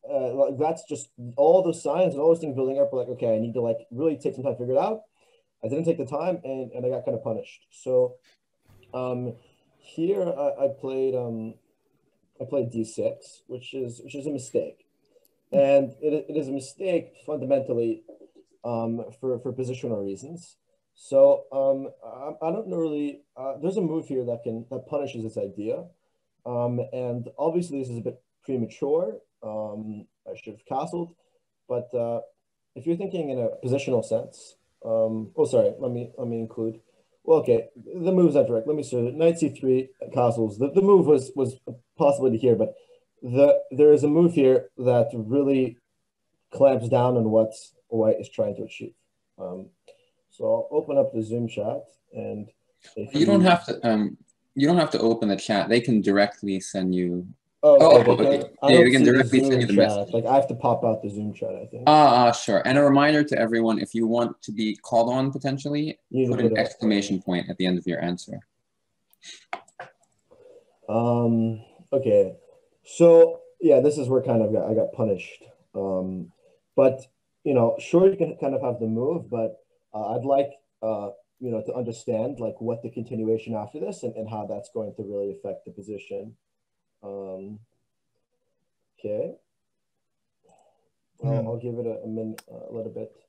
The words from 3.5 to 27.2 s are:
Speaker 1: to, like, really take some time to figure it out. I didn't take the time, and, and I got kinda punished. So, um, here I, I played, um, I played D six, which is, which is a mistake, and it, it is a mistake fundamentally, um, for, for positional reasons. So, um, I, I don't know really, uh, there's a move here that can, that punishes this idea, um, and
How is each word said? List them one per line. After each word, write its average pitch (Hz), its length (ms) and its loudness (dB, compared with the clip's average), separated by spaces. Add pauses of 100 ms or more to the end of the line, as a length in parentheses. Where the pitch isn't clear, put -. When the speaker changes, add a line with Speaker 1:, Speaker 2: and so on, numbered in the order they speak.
Speaker 1:
to, 123 80 -4
like, 113 300 -4
really 147 260 -2
take 135 160 -6
some 131 100 -12
time 131 100 -4
to 117 40 -10
figure 123 160 -4
it 139 60 2
out. 220 220 -4 (640)
I 113 40 -8
didn't 143 160 -4
take 165 160 -2
the 135 60 -6
time, 151 380 -6
and, 131 280 -10
and 123 140 -10
I 127 40 0
got 131 160 -6
kinda 120 140 -6
punished. - 500 -12
So, 127 460 -2 (800)
um, 123 400 -6 (420)
here 185 460 -4
I, 139 420 -4
I - 20 0 (120)
played, 131 340 -4
um, 113 400 -8 (840)
I 123 60 -10
played 127 260 -4
D 113 120 -6
six, - 640 -8
which 123 260 -16
is, 123 300 -10
which 127 120 -20
is 139 120 -12
a 151 40 -8
mistake, 123 540 -8 (680)
and 139 500 4
it, 151 280 -2
it 147 80 -4
is 139 100 -4
a 135 40 -8
mistake 165 640 -6 (100)
fundamentally, 127 800 -2 (600)
um, 117 400 -6 (160)
for, 127 200 -4
for 123 120 -8
positional 127 520 -8
reasons. 139 520 -14 (380)
So, 139 580 4
um, 135 380 -2 (140)
I, 139 440 -10
I 170 40 -2
don't 208 160 -6
know 175 100 -6
really, 147 440 -4 (140)
uh, 135 260 -8
there's 185 160 -4
a 214 40 -2
move 160 260 -6
here 127 180 -4
that 117 180 -8
can, 117 260 -8
that 131 180 -12
punishes 127 360 -8
this 110 140 -10
idea, 107 480 -8 (600)
um, 120 340 -4 (140)
and 123 340 -8 (120)